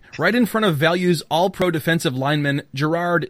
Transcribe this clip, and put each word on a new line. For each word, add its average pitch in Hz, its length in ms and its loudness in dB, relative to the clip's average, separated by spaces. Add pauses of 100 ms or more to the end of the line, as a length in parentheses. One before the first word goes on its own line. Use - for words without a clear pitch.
(180)
right 190 180 2
in 240 100 4
front 214 200 0
of 165 120 2
Value's 175 520 2
all-pro 180 420 0
defensive 160 440 0
lineman 143 460 -2 (120)
Gerard 165 560 -2